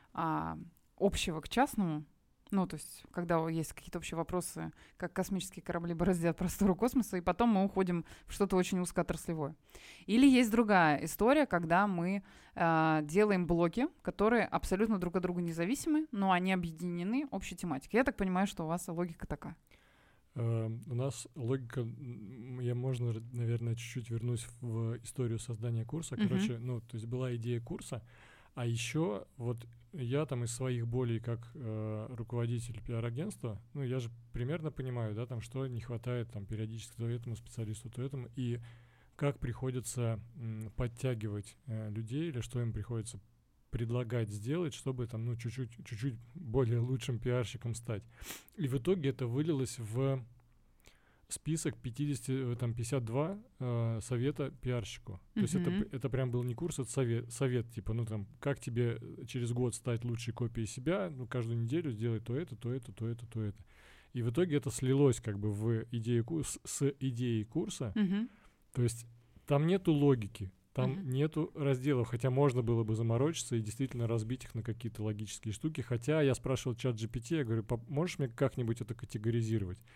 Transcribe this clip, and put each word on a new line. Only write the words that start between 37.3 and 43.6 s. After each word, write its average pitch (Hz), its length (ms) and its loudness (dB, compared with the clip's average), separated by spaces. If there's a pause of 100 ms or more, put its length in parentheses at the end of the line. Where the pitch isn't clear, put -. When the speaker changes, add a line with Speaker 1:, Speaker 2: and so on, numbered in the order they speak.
Speaker 2:
специалисту, 110 540 -8
то 120 140 -6
этому, 135 320 -6
и 120 240 -2 (560)
как 143 240 0
приходится, 120 800 -2 (160)
м, 110 400 -6
подтягивать, 113 800 -2 (120)
э, 110 220 -4
людей, 113 400 -4
или 123 120 -4
что 120 200 -2
им 117 120 0
приходится 110 460 -4 (520)